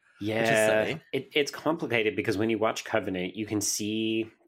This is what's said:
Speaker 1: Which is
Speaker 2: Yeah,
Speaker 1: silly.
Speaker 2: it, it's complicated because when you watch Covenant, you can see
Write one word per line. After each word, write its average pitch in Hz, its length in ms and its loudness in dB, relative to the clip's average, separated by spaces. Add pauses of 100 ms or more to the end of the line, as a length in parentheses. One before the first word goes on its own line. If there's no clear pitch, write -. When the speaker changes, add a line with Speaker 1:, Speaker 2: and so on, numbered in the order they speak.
(180)
Speaker 1:
Which 104 120 -4
is - 0 -
Speaker 2:
Yeah, 110 540 4
Speaker 1:
silly. 143 180 -4 (100)
Speaker 2:
it, 131 220 -4
it's 143 160 2
complicated 120 680 0
because 101 220 0
when 113 100 2
you 113 80 2
watch 110 300 0
Covenant, 95 500 -2
you 110 80 -4
can 104 160 -2
see 110 680 -2 (180)